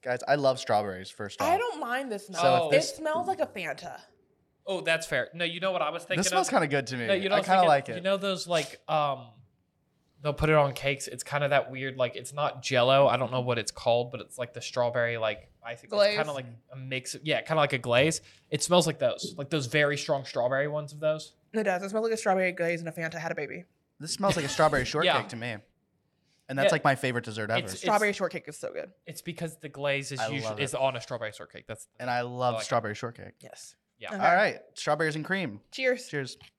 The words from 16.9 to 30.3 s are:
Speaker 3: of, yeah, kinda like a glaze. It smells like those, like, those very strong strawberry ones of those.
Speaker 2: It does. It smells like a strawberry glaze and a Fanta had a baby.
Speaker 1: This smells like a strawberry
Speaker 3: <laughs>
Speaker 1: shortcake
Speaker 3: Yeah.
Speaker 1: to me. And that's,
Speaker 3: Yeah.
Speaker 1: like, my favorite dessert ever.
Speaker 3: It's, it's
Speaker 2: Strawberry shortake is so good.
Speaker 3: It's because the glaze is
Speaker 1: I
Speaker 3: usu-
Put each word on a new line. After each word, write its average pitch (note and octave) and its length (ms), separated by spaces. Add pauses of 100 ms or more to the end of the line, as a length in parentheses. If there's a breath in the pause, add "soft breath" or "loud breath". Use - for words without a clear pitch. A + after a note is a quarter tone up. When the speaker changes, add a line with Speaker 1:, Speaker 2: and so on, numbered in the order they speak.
Speaker 3:
of, C#3+ 100
yeah, C#3+ 160
kinda D#3+ 180
like C#3+ 140
a C3+ 40
glaze. B2+ 440 (280 soft breath)
It D3+ 140
smells F3 240
like D#3 120
those, B2 380
like, C#3+ 120
those D3 160
very D3 320
strong C#3 260
strawberry C3+ 460
ones D3 240
of D3 80
those. D#3 320 (180)
Speaker 2:
It A3 120
does. F#3+ 200
It G3 60
smells A3 160
like A3+ 80
a A3 40
strawberry F#3 360
glaze E3+ 260
and E3 80
a D#3+ 60
Fanta D#3+ 220
had E3 180
a - 20
baby. D#3 300 (340)
Speaker 1:
This D#3 140
smells F#3+ 240
like D3+ 80
a C3+ 40
strawberry D3+ 360
Speaker 3:
<laughs> - 0
Speaker 1:
shortcake D#3+ 280
Speaker 3:
Yeah. B2+ 140
Speaker 1:
to - 80
me. A2+ 220 (880)
And C3+ 100
that's, C3+ 120
Speaker 3:
Yeah. - 20
Speaker 1:
like, D3+ 120
my C#3 120
favorite B2 300
dessert A2 260
ever. A#2 80
Speaker 3:
It's, F#2 140
it's F#2+ 100
Speaker 2:
Strawberry G#3 280
shortake F#3 360
is D3+ 100
so - 160
good. E2 180 (140)
Speaker 3:
It's - 160
because E3 360
the D#3 120
glaze C#3 420
is C3 80
Speaker 1:
I A2+ 100
Speaker 3:
usu- A2+ 180